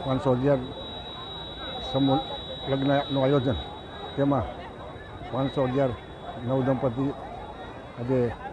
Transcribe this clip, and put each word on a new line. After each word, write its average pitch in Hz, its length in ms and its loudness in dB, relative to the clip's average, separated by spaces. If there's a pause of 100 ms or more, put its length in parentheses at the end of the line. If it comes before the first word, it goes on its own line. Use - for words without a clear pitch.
પાંચસો 131 260 4
અગિયાર 131 300 6 (1300)
સમૂહ 139 280 6 (480)
લગ્નનું 139 540 2
આયોજન, 131 360 4 (580)
તેમાં 139 280 4 (880)
પાંચસો 135 320 2
અગિયાર 127 280 4 (540)
નવદંપતિ 131 580 2 (960)
આજે 123 320 2 (200)